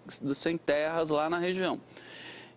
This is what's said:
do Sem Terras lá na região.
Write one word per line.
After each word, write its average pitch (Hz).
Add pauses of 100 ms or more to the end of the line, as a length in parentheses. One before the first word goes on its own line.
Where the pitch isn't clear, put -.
(220)
do 135
Sem 170
Terras 156
lá 151
na 170
região. 180 (800)